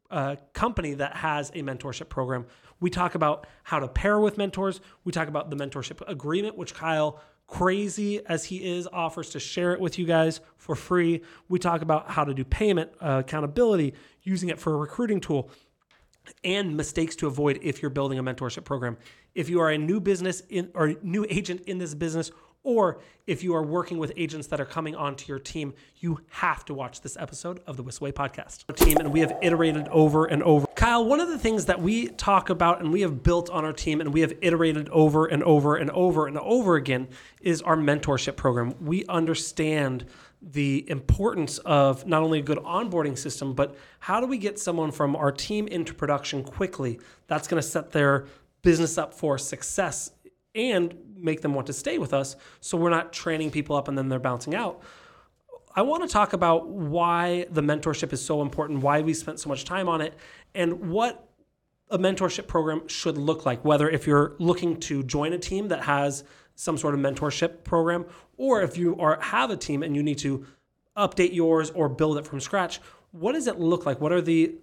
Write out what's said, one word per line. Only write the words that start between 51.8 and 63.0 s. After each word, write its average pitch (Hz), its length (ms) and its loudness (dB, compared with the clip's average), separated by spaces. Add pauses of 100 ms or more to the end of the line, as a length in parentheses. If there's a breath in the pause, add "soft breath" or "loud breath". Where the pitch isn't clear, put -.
with 165 160 -4
us, 135 240 0 (240 loud breath)
so - 160 -4
we're 170 120 4
not 165 220 0
training 160 400 -4
people 147 240 -2
up 143 140 -2
and 139 80 -2
then 135 100 -2
they're 131 120 0
bouncing 127 360 -4
out. 214 260 -4 (920 loud breath)
I 190 60 4
wanna 311 260 2
talk 208 240 4
about 170 380 4
why 170 800 0
the 156 120 0
mentorship 151 520 0
is 131 100 -4
so 147 180 0
important, 143 400 -2
why 143 200 4
we 160 120 2
spent 156 280 -8
so 151 80 -8
much 135 160 -6
time 185 240 -2
on 165 100 0
it, 156 140 -4 (400 loud breath)
and 175 360 -2
what 226 400 -2 (600)
a 208 80 0
mentorship 185 500 0
program 156 400 0
should - 300 -2